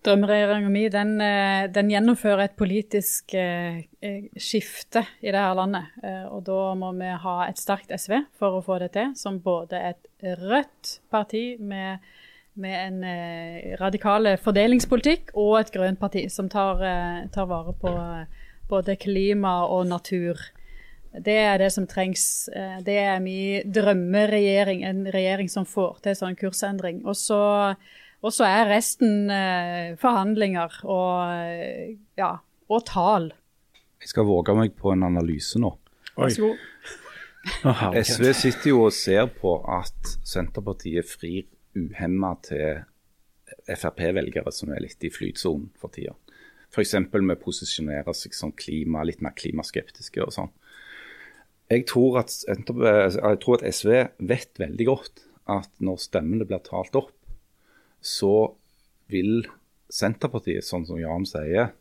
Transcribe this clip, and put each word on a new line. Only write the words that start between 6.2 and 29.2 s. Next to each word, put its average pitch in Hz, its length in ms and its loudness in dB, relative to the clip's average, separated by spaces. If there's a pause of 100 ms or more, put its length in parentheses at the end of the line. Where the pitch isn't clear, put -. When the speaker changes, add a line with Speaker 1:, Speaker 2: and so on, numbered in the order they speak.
Speaker 1:
og 196 240 -10
da 190 120 0 (120)
må 185 240 -6
vi 185 240 -6
ha 180 240 -4
et 180 160 -8
sterkt 196 320 -4
S - 160 -8
V 262 140 2 (180)
for 190 160 2
å 180 80 -6
få 185 160 -2
det 180 160 -6
til, 262 160 -2
som 196 320 -8
både 175 480 -2
et - 380 -10 (100)
rødt 247 600 -4 (120)
parti 220 380 -2 (100)
med, 190 400 -8 (560)
med 190 160 -6
en, 185 320 -6
eh, 170 720 -8
radikale 202 540 2 (100)
fordelingspolitikk 240 960 4
og 214 220 6
et 220 160 0
grønt 185 240 0
parti 196 240 -2 (100)
som 190 160 -4
tar, 196 320 0
eh, 175 480 -2
tar 196 160 -2
vare 170 320 -6
på, 180 140 -2
eh, 170 320 -6 (460)
både 196 280 0
klima 196 640 0 (100)
og 185 160 2
natur. 175 540 -2 (760)
Det 214 240 0
er 202 240 4
det 190 100 4
som 190 140 -2
trengs. - 640 -2
Eh, 190 320 -8
det 202 160 0
er 196 240 2
min 190 500 -2
drømmeregjering, 196 1120 4
en 190 220 -4
regjering 190 440 0
som 190 160 -2
får - 360 -2
til 196 160 0
sånn 185 180 -4
kursendring. 185 680 -4
Og 202 80 -2
så, 202 640 2 (480)
og 226 100 -2
så 226 160 4
er 208 240 4
resten, 208 560 2